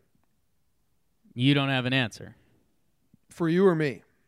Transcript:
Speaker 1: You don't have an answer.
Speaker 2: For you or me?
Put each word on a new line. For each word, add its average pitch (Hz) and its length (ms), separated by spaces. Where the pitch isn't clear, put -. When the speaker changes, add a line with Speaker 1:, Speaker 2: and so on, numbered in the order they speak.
Speaker 1:
You 131 200
don't 139 160
have 131 160
an 127 80
answer. 120 420
Speaker 2:
For 170 200
you 175 180
or 180 80
me? 147 280